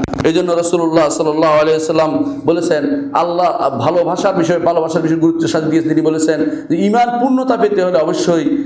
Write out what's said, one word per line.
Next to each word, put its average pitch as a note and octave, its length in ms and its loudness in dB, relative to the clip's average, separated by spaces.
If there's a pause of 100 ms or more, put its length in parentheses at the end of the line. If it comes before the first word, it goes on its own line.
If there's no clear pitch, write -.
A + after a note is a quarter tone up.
(240)
এই D#3+ 100 2
জন্য F3+ 180 0
রাসূলুল্লাহ E3 580 0
সাল্লাল্লাহু D#3 440 0
আলাইহি D3+ 180 4
ওয়াসাল্লাম D#3 760 0
বলেছেন, D#3+ 680 0
আল্লাহ, E3 680 0
ভালোবাসার E3+ 540 0
বিষয়ে, E3+ 260 0
ভালোবাসার E3 420 0
বিষয়ে D#3+ 160 0
গুরুত্বের E3 320 0
সাথে D#3 160 -2
দিয়ে D#3 160 2
তিনি D#3+ 200 0
বলেছেন D#3 440 0 (240)
যে E3 80 0
ঈমান A#3+ 420 0
পূর্ণতা B3+ 380 0
পেতে G3+ 260 0
হলে F3+ 140 0
অবশ্যই D#3+ 680 0